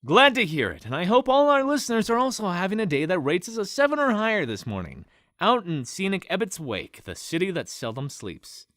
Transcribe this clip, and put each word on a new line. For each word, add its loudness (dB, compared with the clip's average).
Glad 6
to 2
hear 0
it, -10
and -6
I -2
hope 4
all 6
our 4
listeners 0
are 2
also 0
having -2
a 0
day 0
that 0
rates 0
us -8
a -2
seven 2
or 2
higher 0
this -6
morning, -8
out 2
in -2
scenic -4
Ebbets -4
Wake, -8
the -10
city -2
that -4
seldom -8
sleeps. -14